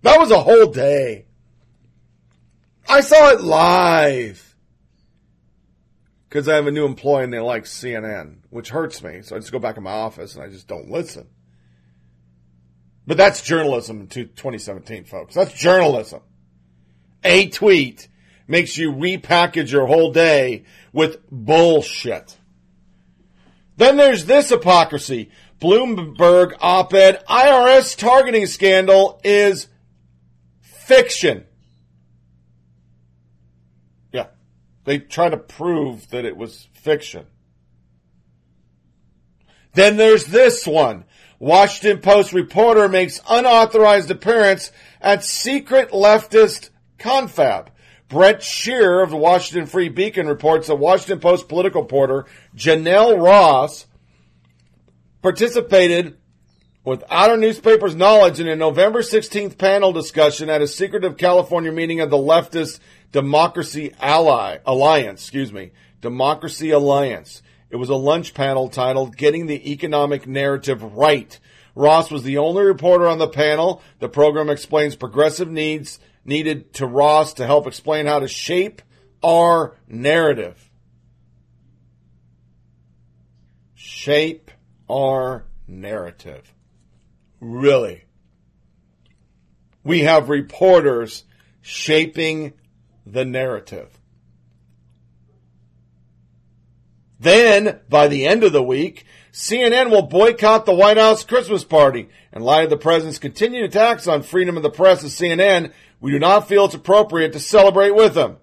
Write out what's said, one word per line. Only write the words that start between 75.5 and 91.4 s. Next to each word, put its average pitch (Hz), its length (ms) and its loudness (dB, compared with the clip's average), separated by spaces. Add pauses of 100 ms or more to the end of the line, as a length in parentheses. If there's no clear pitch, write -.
needs 156 480 -8 (260)
needed 151 500 -6
to 135 120 -8
Ross 147 480 0
to 123 120 -8
help 143 200 0
explain 151 400 -6
how 147 140 -2
to 135 80 -8
shape 185 520 -8 (440)
our 170 520 0 (120)
narrative. 127 800 -4 (3000)
Shape - 800 -6 (360)
our 131 580 -6 (200)
narrative. 92 880 -16 (840)
Really? 120 640 -2 (1800)
We 165 180 -2
have 151 280 2
reporters 143 960 0 (360)